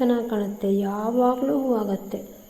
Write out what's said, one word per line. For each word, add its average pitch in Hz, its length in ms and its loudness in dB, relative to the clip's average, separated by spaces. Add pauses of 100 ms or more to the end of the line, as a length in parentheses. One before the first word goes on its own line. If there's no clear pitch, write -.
ಚೆನ್ನಾಗಿ 240 340 2
ಕಾಣುತ್ತೆ, 202 360 -2 (180)
ಯಾವಾಗಲೂ 247 760 2
ಹೂವಾಗತ್ತೆ. 214 580 -2 (300)